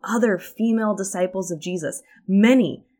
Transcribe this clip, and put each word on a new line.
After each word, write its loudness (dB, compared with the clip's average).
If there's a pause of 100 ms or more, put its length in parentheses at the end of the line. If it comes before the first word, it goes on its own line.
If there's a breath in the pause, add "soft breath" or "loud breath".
other 0
female -2
disciples -4
of -6
Jesus. -8 (240 soft breath)
Many. 4 (160)